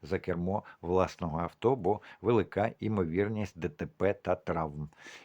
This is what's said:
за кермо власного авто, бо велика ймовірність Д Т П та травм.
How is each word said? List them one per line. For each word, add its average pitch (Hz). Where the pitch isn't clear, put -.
за 90
кермо 90
власного 87
авто, 113
бо 101
велика 107
ймовірність 101
Д 82
Т -
П 95
та 90
травм. 78